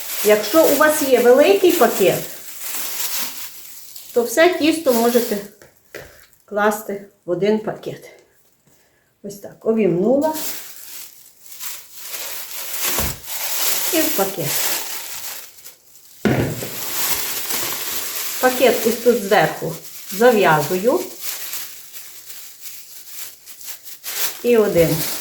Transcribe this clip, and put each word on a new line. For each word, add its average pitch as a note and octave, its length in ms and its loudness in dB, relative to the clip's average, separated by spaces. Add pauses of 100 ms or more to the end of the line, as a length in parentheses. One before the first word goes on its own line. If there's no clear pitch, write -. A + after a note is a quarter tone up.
(260)
Якщо G#3+ 480 2
у - 20 4
вас D4+ 260 4
є C4 180 4
великий D4+ 520 6
пакет, E3+ 520 2 (1900)
то A#3+ 100 2
все E4 340 4
тісто D4 360 2
можете A#3 440 2 (1080)
класти G#3 600 0 (200)
в E3+ 40 -6
один G3+ 300 2
пакет. - 520 -8 (1120)
Ось - 160 -12
так, - 260 -18
обімнула A3 680 4 (3500)
і D#4+ 80 4
в - 160 0
пакет. F3 340 -2 (4000)
Пакет B3+ 460 4
ось A#3+ 80 4
тут G#3+ 280 4
зверху E3 500 2 (380)
зав'язую. F#3+ 880 4 (3500)
І A#3+ 140 6
один, E3+ 400 4 (240)